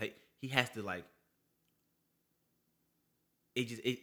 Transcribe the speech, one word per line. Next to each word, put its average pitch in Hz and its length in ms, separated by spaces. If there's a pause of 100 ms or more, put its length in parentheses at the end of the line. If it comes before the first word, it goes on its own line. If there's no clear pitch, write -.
like, - 140 (260)
he 135 60
has 127 240
to, 110 100
like, 90 240 (2500)
it 123 140
just, 117 140
it, 123 200